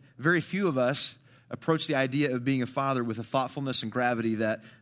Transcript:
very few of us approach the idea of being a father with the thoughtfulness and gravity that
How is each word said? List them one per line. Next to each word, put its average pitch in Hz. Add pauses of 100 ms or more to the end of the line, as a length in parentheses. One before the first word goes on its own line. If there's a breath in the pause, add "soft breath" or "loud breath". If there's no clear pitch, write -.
(160 soft breath)
very 160
few 190
of 135
us 127 (340 soft breath)
approach 156
the 147
idea 135
of 123
being 135
a 117
father 135
with 117
the 113
thoughtfulness 131
and 110
gravity 117
that 110 (200 loud breath)